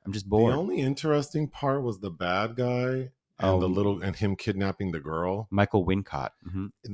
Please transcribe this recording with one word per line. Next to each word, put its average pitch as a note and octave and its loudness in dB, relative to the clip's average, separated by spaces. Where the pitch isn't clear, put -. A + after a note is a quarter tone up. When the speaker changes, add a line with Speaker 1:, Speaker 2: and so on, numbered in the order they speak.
Speaker 1:
I'm G2 -8
just G2 -8
bored. A2 6
Speaker 2:
The C#3 0
only F#3 -2
interesting D3 0
part C#3 -2
was G#2 -4
the G2 -6
bad F#2 -2
guy B2+ -2
and F#2+ 4
the F#2 2
Speaker 1:
Oh. - -
Speaker 2:
little, G2+ 2
and F#2+ -4
him G2+ 0
kidnapping G2 -2
the E2 -4
girl. F2 -2
Speaker 1:
Michael G2+ 4
Wincott. F#2+ -2
Mm-hmm. F#2+ -6